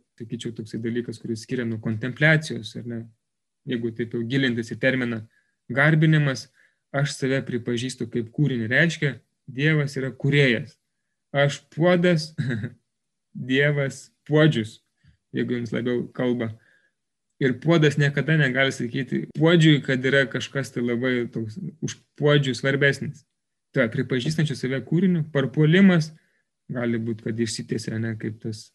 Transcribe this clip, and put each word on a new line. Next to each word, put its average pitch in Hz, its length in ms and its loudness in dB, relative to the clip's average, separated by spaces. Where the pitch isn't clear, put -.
sakyčiau, 113 420 -10
toksai 110 280 -10
dalykas, 117 360 -6
kuris 113 240 -8
skiria 123 240 -6
nuo 113 160 -4
kontempliacijos, 120 960 -2
ar 117 80 -12
ne? 117 160 -8
Jeigu 120 280 -4
taip 113 220 -6
jau 120 80 -2
gilintis 120 480 -2
į 110 80 -8
terminą 123 440 -2
garbinimas, 151 800 2
aš 143 240 -2
save 135 260 -2
pripažįstu 120 680 -6
kaip 117 220 -6
kūrinį. 127 380 -2
Reiškia, 143 480 0
Dievas 147 500 0
yra 131 160 -4
kūrėjas. 139 640 2
Aš 143 260 2
puodas, 175 580 2
<laughs> - 640 -16
Dievas 139 580 0
puodžius, 143 500 4
jeigu 123 240 -2
jums 117 160 -6
labiau 120 400 -2
kalba. 120 400 -2
Ir 127 140 2
puodas 151 400 4
niekada 143 400 2
negali 135 400 2
sakyti 120 460 -4
puodžiui, 160 440 6
kad 131 220 -2
yra 135 240 4
kažkas - 480 -6
tai 123 80 -2
labai 120 300 -2
toks 110 240 -8
už - 100 -8
puodžių 143 380 4
svarbesnis. 139 680 0
Tai 131 180 2
pripažįstančio 131 680 -2
save 131 240 -4
kūriniu, 175 480 0
parpuolimas, 156 800 4
gali 120 300 -2
būt, 113 240 -8
kad 113 160 -4
išsitiesia, 117 640 -4
ne, 113 180 -4
kaip 110 240 -8
tas 110 320 -10